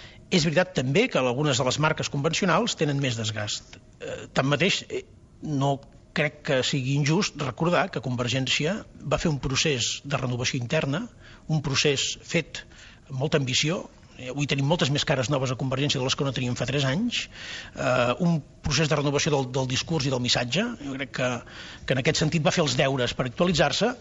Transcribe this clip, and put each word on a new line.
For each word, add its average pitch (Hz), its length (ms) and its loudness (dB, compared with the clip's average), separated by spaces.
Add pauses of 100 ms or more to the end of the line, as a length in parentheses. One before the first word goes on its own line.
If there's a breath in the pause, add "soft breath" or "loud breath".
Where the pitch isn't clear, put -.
(300 loud breath)
És 165 160 4
veritat 175 320 2
també 147 320 2
que - 80 0
algunes 131 400 2
de 135 80 0
les 127 160 0
marques 151 320 0
convencionals 165 640 2
tenen 143 240 0
més 123 160 -2
desgast. 107 600 -6 (200)
Eh, - 280 -10 (100)
tanmateix, 143 520 2
eh, 127 160 -6 (360)
no 139 380 0 (340)
crec 151 320 -2
que 139 200 2
sigui 135 340 0
injust 156 420 0
recordar 165 520 0
que - 120 -6
Convergència 127 760 0 (180)
va 147 200 -2
fer 165 120 2
un 139 80 -2
procés 131 540 0 (100)
de 143 160 -2
renovació 123 400 -2
interna, 156 460 -2 (420 loud breath)
un 156 160 2
procés 135 460 2 (100)
fet - 400 -4 (480 loud breath)
amb 135 140 -6
molta 156 180 2
ambició. 151 460 0 (320)
Eh, 127 140 -10
avui 143 180 -2
tenim 139 160 2
moltes 147 240 2
més 147 160 0
cares 131 240 2
noves 131 220 0
a 123 60 -4
Convergència 135 400 0
de 131 60 0
les 131 140 0
que 147 80 0
no 131 80 -2
teníem 123 240 -2
fa 123 100 -2
tres 143 180 0
anys. 202 360 0 (500 loud breath)
Eh, 123 400 2 (120)
un 170 140 4 (260)
procés 147 260 0
de 151 80 4
renovació 143 360 2
del, 135 100 2 (100)
del 131 160 0
discurs 139 380 -2
i 135 40 0
del 123 100 0
missatge. 123 420 0 (180)
Jo 139 140 -6
crec 135 180 -8
que, 127 140 0 (580 loud breath)
que 135 80 2
en 131 80 2
aquest - 180 2
sentit 160 240 2
va 175 100 4
fer 165 100 4
els 131 140 0
deures 135 360 2
per 127 140 -2
actualitzar-se 175 720 2